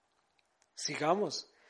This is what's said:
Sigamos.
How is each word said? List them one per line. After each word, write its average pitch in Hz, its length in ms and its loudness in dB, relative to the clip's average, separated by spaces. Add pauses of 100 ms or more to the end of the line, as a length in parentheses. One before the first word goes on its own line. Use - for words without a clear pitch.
(760)
Sigamos. 156 720 0 (200)